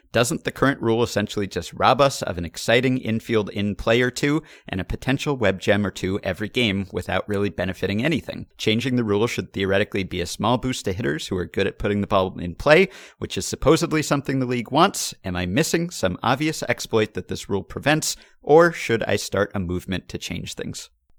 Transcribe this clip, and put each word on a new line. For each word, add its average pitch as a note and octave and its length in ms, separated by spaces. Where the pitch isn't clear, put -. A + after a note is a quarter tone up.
Doesn't - 320
the - 80
current C3+ 280
rule A2+ 220
essentially G#2 460
just - 260
rob A2+ 260
us C#3 220
of F2+ 160
an E2+ 80
exciting B2+ 540
infield A2 500
in G2+ 240
play A#2 300
or B2 80
two D3 320
and F#2+ 100
a F2+ 40
potential C3+ 520
web G2 240
gem G#2 280
or - 20
two F#2+ 320
every G2 280
game G2+ 440
without F#2 340
really G2+ 220
benefiting F#2+ 560
anything? E3 400
Changing A#2+ 360
the B2 80
rule G#2 220
should G2 280
theoretically G2 500
be F2+ 180
a E2 60
small A2+ 320
boost B2+ 260
to G2 80
hitters - 360
who G2+ 80
are F2 100
good F#2+ 180
at - 140
putting G#2 220
the G2 60
ball F#2+ 300
in E2+ 160
play, E3+ 360
which - 220
is F2+ 80
supposedly D#3 560
something C#3+ 360
the B2+ 60
league B2 240
wants. F3 460
Am F#2 100
I F2+ 120
missing D#3 420
some F2+ 320
obvious D3+ 480
exploit A2 460
that F2+ 120
this - 220
rule G2 140
prevents, D3 520
or E3 280
should A#2 340
I G#2 100
start - 400
a G#2 40
movement F2+ 500
to - 100
change - 340
things?" - 380